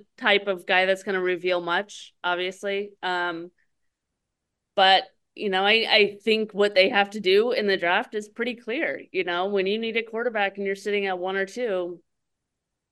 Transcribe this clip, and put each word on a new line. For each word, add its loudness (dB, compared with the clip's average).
type 2
of -4
guy 4
that's 0
gonna -4
reveal -2
much, -6
obviously. -4
Um, -4
but, 6
you -4
know, 0
I, 4
I 2
think 0
what 2
they 6
have 2
to -10
do 4
in 0
the 2
draft 0
is -8
pretty -6
clear. -6
You -2
know, -2
when 0
you 0
need -6
a 0
quarterback -4
and -6
you're -2
sitting -4
at -2
one -4
or -2
two, -6